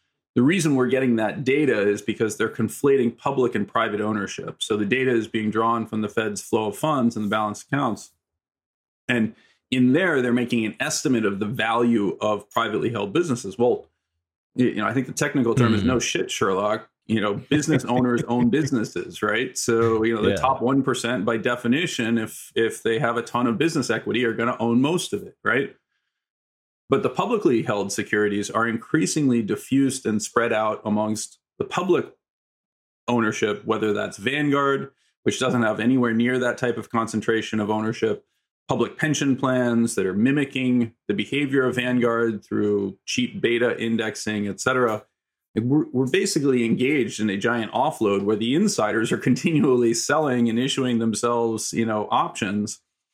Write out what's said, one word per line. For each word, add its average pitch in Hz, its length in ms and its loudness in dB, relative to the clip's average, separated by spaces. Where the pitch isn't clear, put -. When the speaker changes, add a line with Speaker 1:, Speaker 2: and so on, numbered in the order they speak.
Speaker 1:
The 120 60 4
reason 156 340 4
we're 127 120 2
getting 127 300 2
that 107 280 -2
data 127 420 2
is 104 140 2
because 107 360 -2
they're 110 120 0
conflating 120 680 0
public 135 380 0
and 101 120 -2
private 110 340 -2
ownership. 104 600 -6
So - 140 -2
the 104 100 0
data 127 260 0
is 113 180 0
being 107 220 -2
drawn 113 340 0
from 110 160 -4
the 104 80 -4
Fed's 107 320 -4
flow 110 240 0
of 101 120 -4
funds 131 380 0
and 107 100 -4
the 101 40 -2
balance 107 340 -2
accounts. 135 480 -4
And 113 280 0
in 127 220 4
there, 160 280 2
they're 123 120 0
making 120 320 0
an 107 140 -6
estimate 131 460 0
of 101 140 -2
the 107 60 -4
value 113 720 0
of 107 300 -2
privately 113 400 -2
held 101 240 -4
businesses. 147 440 -2
Well, - 280 2
y-, 123 100 2
you 98 100 0
know, 104 120 -2
I 110 60 -2
think 127 140 0
the - 60 -10
technical 135 420 0
term 117 200 4
is 98 60 0
Speaker 2:
Hmm. 104 60 2
Speaker 1:
no 127 120 2
shit, - 320 -2
Sherlock. 104 580 0
You 110 160 0
know, 104 140 0
business 147 500 0
Speaker 2:
<laughs> 123 100 0
Speaker 1:
owners 123 280 2
own 120 260 2
businesses, 110 720 -2
right? 110 360 0
So, 113 460 2
you 113 120 2
know, 107 80 -2
the 101 80 4
Speaker 2:
Yeah. 98 40 0
Speaker 1:
top 131 260 0
one 131 220 2
percent, 120 400 -2
by 113 140 0
definition, 120 800 0
if, - 380 -8
if 113 280 0
they 113 160 2
have 117 160 0
a 120 60 -2
ton 120 260 -2
of 113 100 0
business 156 320 0
equity, 110 360 -2
are 113 80 0
gonna 117 260 -2
own 117 220 2
most 160 320 0
of 98 100 -4
it, - 220 -18
right? 123 300 0
But 135 140 2
the 156 60 0
publicly 185 540 2
held 101 280 -2
securities 104 600 0
are 113 160 0
increasingly 131 760 0
diffused 127 640 0
and 107 160 0
spread 117 320 0
out 107 320 -2
amongst 107 540 -4
the - 80 -4
public 180 460 0
ownership, 107 580 0
whether 107 280 0
that's 101 240 -6
Vanguard, 139 760 0
which - 160 0
doesn't 123 240 2
have 107 160 0
anywhere 120 340 2
near 123 260 2
that 120 200 0
type 120 180 0
of 110 140 -10
concentration 110 680 0
of 104 120 -2
ownership, 110 540 -2
public 117 300 0
pension 143 380 0
plans 123 600 0
that 95 100 0
are 92 80 -2
mimicking 127 800 0
the 107 60 0
behavior 131 520 0
of 123 100 0
Vanguard 117 680 0
through 104 640 -2
cheap 117 360 -4
beta 117 380 2
indexing, 107 680 -4
et 98 120 -8
cetera. 123 440 0
Like, 110 100 0
we're, 139 260 2
we're 127 160 0
basically 139 580 2
engaged 117 540 0
in 107 120 0
a 95 60 -2
giant 117 340 -2
offload 110 540 0
where 107 100 2
the 113 180 0
insiders 113 580 0
are 123 60 0
<laughs> 135 120 0
continually 127 680 2
selling 127 540 0
and 113 100 0
issuing 123 400 0
themselves, 113 760 -2
you 113 120 0
know, 107 260 -2
options 110 720 -2